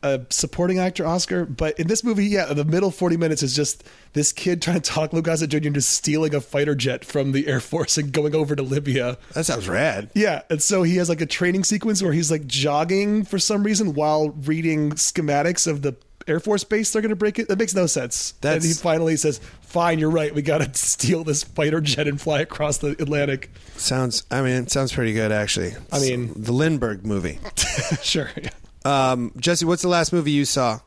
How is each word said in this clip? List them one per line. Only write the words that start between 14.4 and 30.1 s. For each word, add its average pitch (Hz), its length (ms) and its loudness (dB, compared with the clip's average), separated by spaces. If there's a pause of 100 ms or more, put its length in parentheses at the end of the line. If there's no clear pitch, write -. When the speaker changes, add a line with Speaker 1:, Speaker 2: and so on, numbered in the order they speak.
Speaker 1:
schematics 151 760 0
of 143 140 -2
the 139 120 -2 (340)
Air 165 120 2
Force 208 240 0
base 214 260 0
they're 220 120 0
gonna 214 140 0
break 208 220 0
it. 226 100 -2
That 190 100 0
makes 214 160 0
no 185 120 4
sense. - 540 -4
Speaker 2:
That's 160 240 2
Speaker 1:
And 160 100 2
he 147 60 -6
finally 160 360 2
says, 147 240 0 (200)
"Fine, 170 400 0
you're 156 100 2
right. 151 240 0
We 147 80 0
gotta 151 280 2
<laughs> - 40 -16
steal - 500 0
this 147 200 0
fighter 156 360 0
jet 147 280 0
and 143 120 -4
fly 151 200 0
across 151 380 -2
the 143 120 -2
Atlantic." 143 600 -2 (260)
Speaker 2:
Sounds, 127 560 -2
I 131 100 0
mean, 127 100 2 (120)
it 120 80 -8
sounds 135 200 0
pretty 113 220 0
good, 110 180 0
actually. 104 420 -2 (180)
Speaker 1:
I 151 80 0
mean 123 360 -2
Speaker 2:
The 107 160 -4
Lindbergh 123 540 0
movie. 92 320 -2 (320)
Speaker 1:
<laughs> - 320 -4
Sure, - 280 -2 (100)
yeah. - 100 -8 (340)
Speaker 2:
Um, 131 540 2
Jesse, 170 260 2
what's 165 180 2
the 180 60 0
last 170 240 2